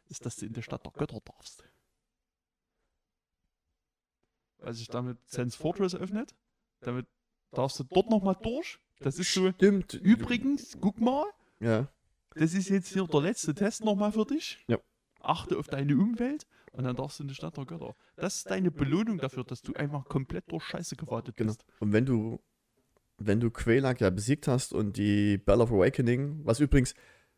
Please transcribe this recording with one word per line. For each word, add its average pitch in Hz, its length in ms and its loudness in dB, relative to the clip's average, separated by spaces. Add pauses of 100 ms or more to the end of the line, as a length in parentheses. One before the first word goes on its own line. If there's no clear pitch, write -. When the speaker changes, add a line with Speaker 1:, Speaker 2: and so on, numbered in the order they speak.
Speaker 1:
ist, - 160 -16
dass 120 120 -6
du 95 100 -12
in 113 60 -12
der 117 100 -10
Stadt - 200 -12
der - 100 -16
Götter 135 300 -8
darfst. - 400 -20 (3000)
Weil - 160 -12
sich 117 140 -12
damit 123 300 -8 (100)
Sen's 123 280 -6
Fortress 180 400 -4
öffnet, 214 400 -8 (460)
damit 123 240 -6 (480)
darfst 135 260 -2
du 139 40 -8
dort 185 260 0
nochmal 196 320 2
durch. 233 380 -6 (200)
Das 139 200 -4
ist 180 140 -2
so, 185 180 4
Speaker 2:
Stimmt. 196 440 4
Speaker 1:
übrigens, 240 840 2
guck 202 220 0
mal, 262 240 2 (340)
Speaker 2:
Ja. 113 280 2 (480)
Speaker 1:
das 160 180 0
ist 190 160 -2
jetzt 196 240 0
hier 190 140 0
der 151 140 2
letzte 165 320 -2
Test 220 300 -2
nochmal 208 280 0
für 214 140 0
dich. - 420 -6
Speaker 2:
Ja. - 120 2 (400)
Speaker 1:
Achte - 380 -2
auf 147 100 -6
deine 143 300 0
Umwelt 240 500 0 (240)
und 127 140 -6
dann 127 100 -2
darfst 135 240 -8
du 147 40 -10
in 139 40 -8
die 135 80 -10
Stadt - 220 -10
der 139 80 -8
Götter. 160 300 -12 (200)
Das - 220 -6
ist - 120 -10
deine 190 220 0
Belohnung 165 460 0
dafür, 135 260 -6
dass - 180 -10
du - 120 -8
einfach 143 320 -4
komplett - 460 -4
durch 165 120 -6
Scheiße - 320 -10
gewartet 120 400 -8
Speaker 2:
Genau. 110 160 -2
Speaker 1:
bist. - 140 -12 (140)
Speaker 2:
Und 104 120 0
wenn 110 140 4
du, 113 340 -2 (800)
wenn 101 220 2
du 117 120 2
Quelaag 127 480 2
ja 101 120 6
besiegt 107 360 0
hast 131 260 0
und 101 240 -2
die 104 400 4
Bell 101 240 4
of 117 100 4
Awakening, 131 760 2
was 117 140 2
übrigens 139 340 4 (440)